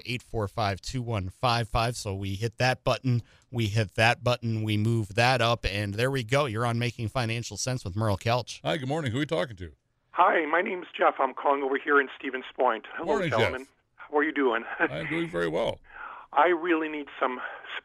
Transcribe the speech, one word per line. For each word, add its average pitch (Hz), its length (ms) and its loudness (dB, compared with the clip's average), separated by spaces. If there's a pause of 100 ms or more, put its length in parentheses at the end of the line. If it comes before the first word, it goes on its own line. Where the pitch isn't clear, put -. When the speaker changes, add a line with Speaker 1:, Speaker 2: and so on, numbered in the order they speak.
Speaker 1:
eight 120 180 -6
four 107 240 -2
five, 98 340 0
two 127 220 -6
one 104 260 -2
five 117 400 0
five. 120 260 0
So 98 200 -4
we 98 200 -4
hit 110 220 -4
that 127 260 2
button, 120 380 2 (300)
we 117 160 0
hit 104 280 0
that 113 280 4
button, 113 400 0
we 107 140 0
move 110 380 0
that 120 260 4
up, 117 240 2
and 101 280 -2
there 123 180 0
we 131 120 -2
go. 135 240 2
You're 113 180 -2
on 117 140 0
Making 117 280 -2
Financial 113 480 -4
Sense 127 300 -4
with 92 100 -6
Merle 104 220 2
Kelch. 123 460 -2
Speaker 2:
Hi, 160 140 0
good 135 120 -4
morning. 143 220 -2
Who 120 80 0
are - 20 2
we 151 40 0
talking 160 300 -4
to? 85 160 -12 (440)
Speaker 3:
Hi, 175 300 4
my 160 160 2
name's 185 240 -4 (100)
Jeff. 165 240 4
I'm 131 140 2
calling 143 300 0
over 135 200 0
here 147 160 4
in 131 80 2 (120)
Stevens 131 260 -8 (100)
Point. 120 380 2
Hello, 170 140 -6
Speaker 2:
Morning, 196 240 0
Jeff. 117 80 2
Speaker 3:
gentlemen. 113 280 0 (280)
How - 220 -2
are 156 60 6
you 156 80 0
doing? 123 400 2
<laughs> - 80 -8
Speaker 2:
I'm 156 280 -2
doing 165 200 -2
very 170 200 -2
well. - 320 -2 (540)
Speaker 3:
I 151 160 6
really 160 380 0
need 151 200 -8 (120)
some 127 200 -2
s-, - 460 -12